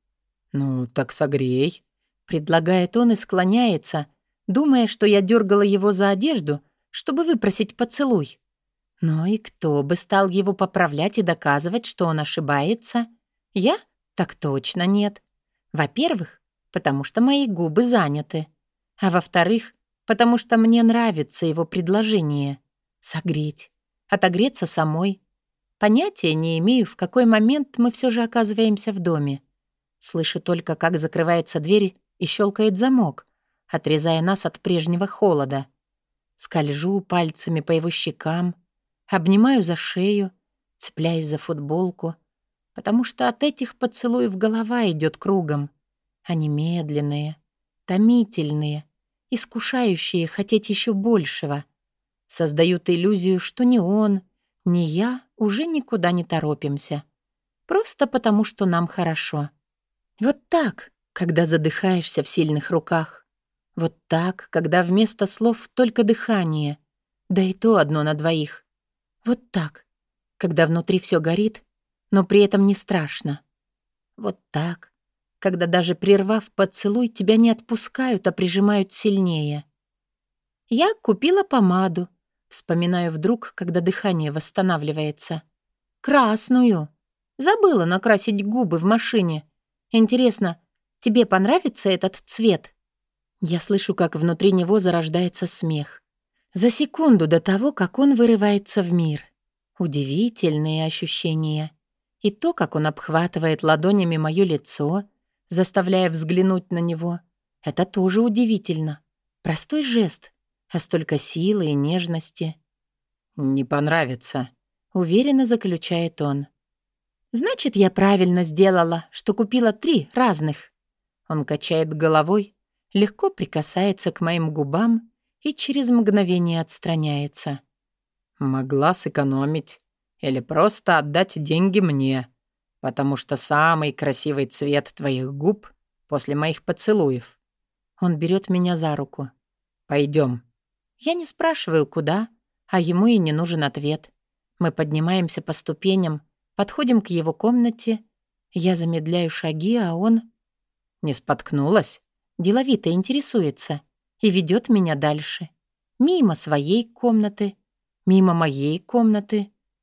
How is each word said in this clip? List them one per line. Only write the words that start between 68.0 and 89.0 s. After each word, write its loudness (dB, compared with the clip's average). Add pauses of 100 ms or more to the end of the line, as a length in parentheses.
на 0
двоих. -4 (600)
Вот -4
так, -6 (520)
когда 2
внутри 0
всё 0
горит, -2 (480)
но 4
при 6
этом 4
не 2
страшно. -6 (760)
Вот -6 (120)
так, -6 (500)
когда 0
даже 2
прервав 2
поцелуй, 0
тебя 2
не 6
отпускают, -2
а 0
прижимают 0
сильнее. -2 (1040)
«Я 2
купила 2
помаду», 0 (380)
вспоминаю -2
вдруг, -2
когда -2
дыхание -2
восстанавливается. -4 (600)
«Красную. 2 (500)
Забыла 4
накрасить 0
губы 0
в -4
машине. 0 (400)